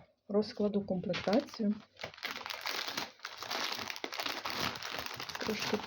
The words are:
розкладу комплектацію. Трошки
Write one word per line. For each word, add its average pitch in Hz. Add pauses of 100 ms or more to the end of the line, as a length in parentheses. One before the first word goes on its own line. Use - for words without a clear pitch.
(300)
розкладу 208
комплектацію. 196 (3750)
Трошки 214